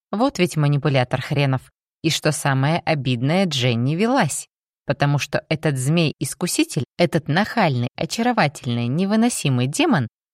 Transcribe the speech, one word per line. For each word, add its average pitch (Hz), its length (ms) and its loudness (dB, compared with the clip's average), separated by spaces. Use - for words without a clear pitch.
Вот 254 280 0
ведь 175 180 2
манипулятор 139 640 2
хренов. 135 500 -2
И 160 80 0
что 151 240 0
самое 143 460 0
обидное, 139 640 0
Дженни 131 500 0
велась. 220 540 0
Потому 143 320 0
что - 300 -4
этот 151 300 -2
змей-искуситель, 151 1080 -2
этот 170 300 0
нахальный, 156 680 0
очаровательный, 156 920 -2
невыносимый 170 800 0
демон 175 400 2